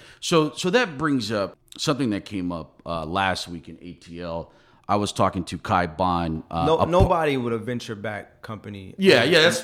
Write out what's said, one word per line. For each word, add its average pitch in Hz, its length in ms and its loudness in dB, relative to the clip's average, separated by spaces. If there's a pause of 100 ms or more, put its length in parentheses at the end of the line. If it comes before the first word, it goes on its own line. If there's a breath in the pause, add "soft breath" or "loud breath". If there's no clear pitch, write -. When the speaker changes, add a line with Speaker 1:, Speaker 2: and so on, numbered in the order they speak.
(220 loud breath)
Speaker 1:
So, 156 300 2
so - 180 -4
that 196 280 0
brings 135 340 0
up 101 260 -2 (200)
something 131 340 0
that 98 140 -2
came 90 260 -4
up, 80 340 -10
uh, 82 200 -4
last 92 420 -2
week 85 200 -14
in 82 140 -18
A 87 120 -14
T 85 280 -16
L. 85 300 -8 (360 soft breath)
I 101 80 2
was 104 180 0
talking 95 320 0
to 87 120 -8
Kai 90 300 0
Bond, 85 640 -2
uh, 82 140 0
Speaker 2:
No, 160 120 4
Speaker 1:
a 165 80 2
po- 160 60 -2
Speaker 2:
nobody 170 460 4
would 120 160 -2
have 113 120 -4
venture 120 300 -8
back 101 460 -12
company. 101 560 -14
Speaker 1:
Yeah, 170 240 6
Speaker 2:
Uh, - 20 4
Speaker 1:
yeah, 156 180 6
that's, - 220 4